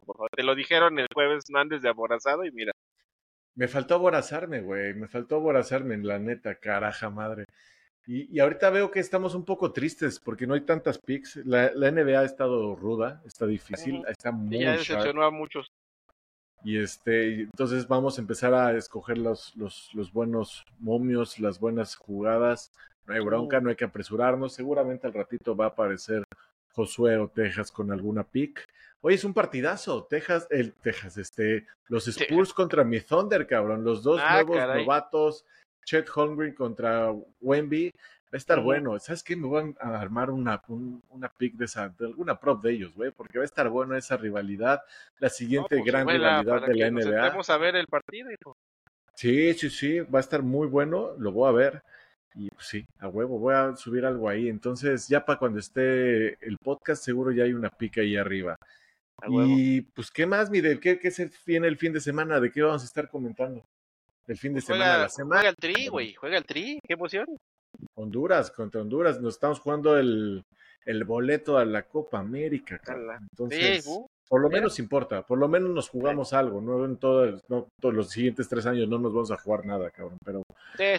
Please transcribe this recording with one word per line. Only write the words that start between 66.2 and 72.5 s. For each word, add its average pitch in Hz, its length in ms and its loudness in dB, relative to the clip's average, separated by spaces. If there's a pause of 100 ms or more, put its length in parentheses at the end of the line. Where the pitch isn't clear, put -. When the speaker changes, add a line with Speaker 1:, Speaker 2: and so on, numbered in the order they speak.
Speaker 1:
el 151 80 -2
Tri, 247 420 -6
qué 175 60 0
emoción. 175 320 -4 (720)
Speaker 2:
Honduras, 123 540 0
contra 110 300 -6
Honduras, 135 400 0
nos 113 140 -4
estamos 151 240 0
jugando 147 380 4
el, 107 440 2 (440)
el 107 180 -2
boleto 131 540 0
a 120 80 6
la 107 180 -2
Copa 151 360 -4
América, 131 600 -6